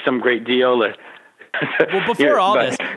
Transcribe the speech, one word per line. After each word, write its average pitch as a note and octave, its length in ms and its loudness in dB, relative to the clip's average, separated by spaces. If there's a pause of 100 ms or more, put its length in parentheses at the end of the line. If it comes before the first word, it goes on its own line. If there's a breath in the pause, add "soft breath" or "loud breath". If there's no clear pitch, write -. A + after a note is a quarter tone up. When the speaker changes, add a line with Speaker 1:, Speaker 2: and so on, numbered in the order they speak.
Speaker 1:
some B2+ 160 0
great A#2 240 0
deal. B2 380 2
Or G2 120 -2 (580 loud breath)
<laughs> - 400 -2
Speaker 2:
Well, F#3 140 -2
before G#3+ 200 0
Speaker 1:
Yeah, - 100 4
Speaker 2:
all G3+ 180 2
Speaker 1:
but B2+ 240 0
Speaker 2:
this, - 0 - (180)